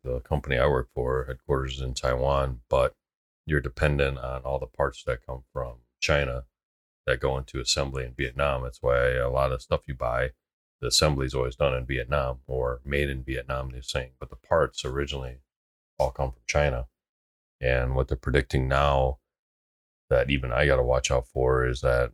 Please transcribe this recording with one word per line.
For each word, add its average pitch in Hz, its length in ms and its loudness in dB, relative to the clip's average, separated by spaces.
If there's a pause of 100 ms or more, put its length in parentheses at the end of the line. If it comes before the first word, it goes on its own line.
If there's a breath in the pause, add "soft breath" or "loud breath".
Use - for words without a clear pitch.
the 64 180 -4
company 71 360 -2
I 65 100 4
work 65 260 0
for, 65 320 -2
headquarters 65 500 -4
is 65 60 -8
in 64 120 -4
Taiwan, 65 760 0
but 65 260 2 (500)
you're 76 160 2
dependent 67 560 0
on 64 260 -8
all 65 160 -2
the 65 80 -8
parts - 380 -4
that 64 200 -4
come 64 180 -12 (100)
from 62 240 -8 (220)
China 65 440 0 (640)
that 64 160 0
go 65 160 0
into 67 240 -8
assembly 67 440 -2
in 64 80 -10
Vietnam. 65 500 -2
That's 62 180 -10
why 64 320 4
a 62 160 0
lot 65 240 2
of 64 80 -6
stuff - 260 -2
you 71 80 -6
buy, 62 360 -2 (500)
the 62 60 -2
assembly 69 380 2
is 65 80 -6
always 64 220 -2
done 69 180 2
in 64 120 -4
Vietnam 64 640 -2
or 64 380 -4
made 71 240 0
in 65 140 -6
Vietnam, 65 480 -6
they're 62 100 -12
saying, 64 380 -6
but - 100 -12
the - 60 -20
parts - 500 0
originally 67 520 -6 (600)
all 67 140 2
come 67 220 -2
from - 120 -20
China. 67 420 2 (760)
And 64 340 2
what 65 140 0
they're 67 80 -2
predicting 65 500 2
now 67 520 2 (920)
that 64 200 2
even 64 220 0
I 71 160 4
gotta 64 160 4
watch 64 280 2
out 64 160 0
for 64 380 2
is 64 160 -2
that, 62 320 2